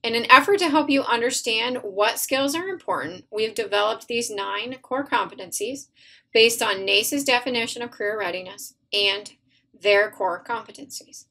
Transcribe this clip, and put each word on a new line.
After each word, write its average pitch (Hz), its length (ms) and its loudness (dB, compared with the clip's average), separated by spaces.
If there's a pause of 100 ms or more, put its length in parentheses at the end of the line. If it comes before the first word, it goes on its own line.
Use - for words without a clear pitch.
In 233 120 -2
an 233 160 -2
effort 294 280 8
to 349 100 2
help 294 200 2
you 269 120 4
understand 233 760 -2
what 208 420 0
skills 277 360 -2
are 359 120 -4
important, 180 640 -6
we've 220 240 -2
developed 208 520 -2
these 233 220 -4
nine 208 540 -6
core 269 220 -4
competencies 202 840 -6 (460)
based 226 280 6
on 196 240 -2
nace's 220 380 0
definition 240 580 0
of 240 100 -8
career 214 280 -4
readiness 185 560 -8 (180)
and 202 400 0 (440)
their 208 340 4
core 180 360 -4
competencies. - 840 -12